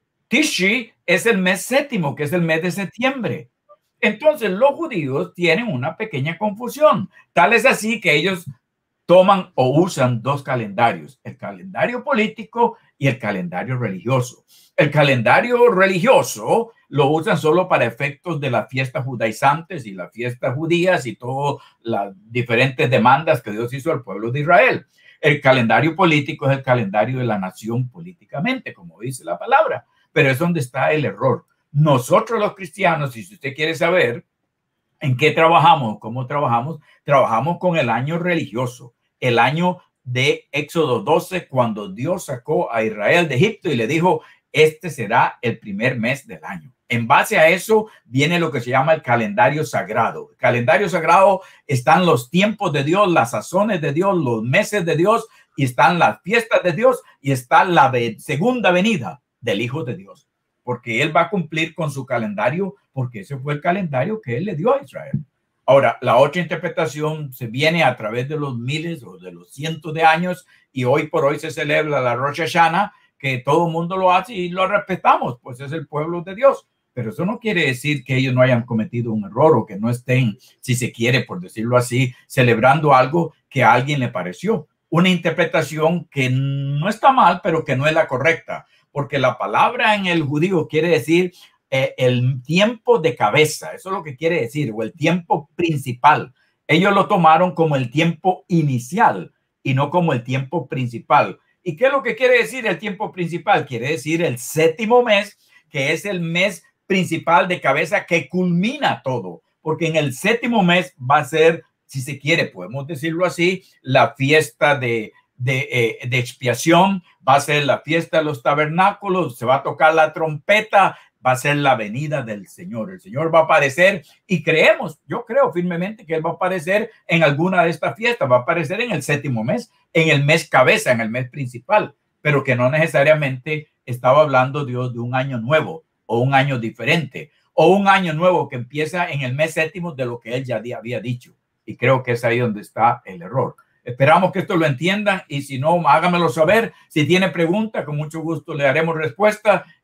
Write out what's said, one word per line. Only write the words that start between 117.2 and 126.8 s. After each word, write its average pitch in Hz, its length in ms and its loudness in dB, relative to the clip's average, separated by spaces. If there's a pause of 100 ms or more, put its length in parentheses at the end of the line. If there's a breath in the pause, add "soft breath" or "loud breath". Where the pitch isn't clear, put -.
va - 80 6
a - 60 4
ser 147 240 0
la 120 140 0
fiesta 160 400 -2
de 156 40 2
los 147 180 -4
tabernáculos, 170 960 0
se 185 80 -8
va 190 120 4
a - 60 -4
tocar 160 300 2
la 156 200 4
trompeta, 190 840 2 (280 loud breath)
va 127 60 2
a 127 40 2
ser 143 220 -2
la 135 180 2
venida 135 460 -6
del 104 260 -12
Señor. 101 440 -10
El 92 100 -18
Señor 151 320 -4
va 165 60 6
a 160 40 8
aparecer 160 600 2 (240 soft breath)
y 156 160 0
creemos, 196 640 2
yo 220 180 -8
creo 240 260 2
firmemente 180 540 -6
que 160 80 -8
Él 160 120 -2
va 170 60 -4
a - 20 -4
aparecer 185 580 -2 (160 loud breath)